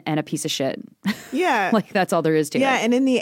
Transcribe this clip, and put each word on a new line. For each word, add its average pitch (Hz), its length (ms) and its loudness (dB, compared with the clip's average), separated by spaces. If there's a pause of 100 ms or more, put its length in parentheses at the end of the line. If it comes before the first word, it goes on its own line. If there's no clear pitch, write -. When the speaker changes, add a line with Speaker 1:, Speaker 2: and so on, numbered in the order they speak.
Speaker 1:
and 156 120 -2
a 151 60 -2
piece - 200 -6
of 156 60 -4
shit. - 300 -4 (240)
<laughs> 202 80 0 (200)
Speaker 2:
Yeah. 254 400 0
Speaker 1:
Like, 214 180 0
that's 185 220 0
all 170 100 2
there 160 140 2
is 156 140 2
to - 80 -2
Speaker 2:
Yeah, 262 200 2
Speaker 1:
it. - 60 -2
Speaker 2:
and 240 100 2
in 262 100 4
the 254 180 2